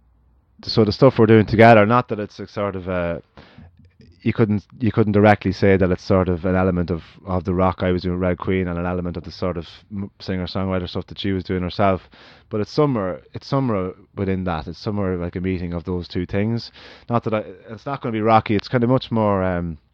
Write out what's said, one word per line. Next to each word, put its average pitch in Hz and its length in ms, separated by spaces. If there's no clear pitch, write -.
so 110 240
the 104 60
stuff - 260
we're 113 80
doing 110 180
together, 110 400
not 123 240
that 107 100
it's 104 220
a 98 60
sort 101 280
of 92 140
a, 87 340
you 113 120
couldn't, 104 340
you 107 100
couldn't 107 220
directly 104 400
say 98 240
that 90 160
it's 87 100
sort 92 260
of 87 160
an 92 120
element 92 340
of, 80 120
of 92 200
the 92 100
rock 92 300
I 92 80
was 90 100
doing, 90 160
Red 90 200
Queen, 95 280
and 87 100
an 87 80
element 90 320
of 82 60
the 85 80
sort 87 260
of 82 120
m-, 98 260
singer-songwriter 92 680
stuff - 180
that - 140
she 101 100
was 92 140
doing 92 180
herself, 95 400
but 107 100
it's - 120
somewhere, 104 500
it's - 140
somewhere 110 460
within 95 280
that. 82 220
It's 82 120
somewhere 101 380
like 87 200
a 90 40
meeting 90 320
of 85 120
those 90 240
two 90 180
things. 110 460
Not 117 160
that 110 100
I, 107 100
it's 107 160
not 139 160
gonna 123 100
be 110 80
rocky. 110 360
It's 98 120
kinda 120 200
much 127 240
more, 104 320
um, 87 340